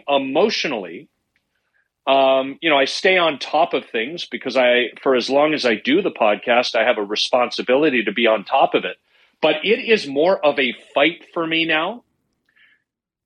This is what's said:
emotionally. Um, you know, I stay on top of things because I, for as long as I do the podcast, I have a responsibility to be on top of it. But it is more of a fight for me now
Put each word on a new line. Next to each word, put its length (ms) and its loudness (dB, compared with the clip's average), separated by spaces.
emotionally. 1000 -2
Um, 540 2
you 100 0
know, 80 4
I 60 4
stay 340 0
on 200 0
top 360 0
of 120 -2
things 400 -6
because 300 -6
I, 340 2
for 140 2
as 120 -2
long 260 2
as 120 -2
I 80 2
do 280 0
the 80 -2
podcast, 680 0
I 80 2
have 140 2
a 40 -2
responsibility 1000 0
to 80 -4
be 140 0
on 180 2
top 300 0
of 100 0
it. 120 -8
But 220 0
it 140 2
is 280 0
more 360 0
of 160 2
a 160 -2
fight 300 0
for 120 -4
me 200 -2
now 380 -4